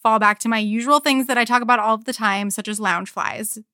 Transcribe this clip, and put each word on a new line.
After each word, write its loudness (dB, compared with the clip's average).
fall 2
back 4
to -4
my 0
usual 0
things 2
that 0
I 2
talk 2
about 4
all 2
of -6
the -6
time, -2
such -8
as -6
Loungeflies. -4